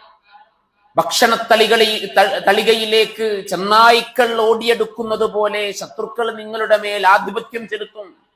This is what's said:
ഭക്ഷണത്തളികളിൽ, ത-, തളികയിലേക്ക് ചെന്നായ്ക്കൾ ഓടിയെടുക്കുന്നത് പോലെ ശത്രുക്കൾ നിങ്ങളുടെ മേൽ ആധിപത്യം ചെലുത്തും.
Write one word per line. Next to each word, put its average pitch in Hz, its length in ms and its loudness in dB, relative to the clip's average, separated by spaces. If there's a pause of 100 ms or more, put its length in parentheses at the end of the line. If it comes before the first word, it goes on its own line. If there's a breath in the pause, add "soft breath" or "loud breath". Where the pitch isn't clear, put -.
(960)
ഭക്ഷണത്തളികളിൽ, 220 1080 2
ത-, 196 320 0
തളികയിലേക്ക് 214 1120 0
ചെന്നായ്ക്കൾ 226 920 2
ഓടിയെടുക്കുന്നത് 220 840 0
പോലെ 208 460 -4
ശത്രുക്കൾ 220 640 -8
നിങ്ങളുടെ 214 400 -2
മേൽ 208 300 -4
ആധിപത്യം 208 600 -2
ചെലുത്തും. 208 480 -14 (200)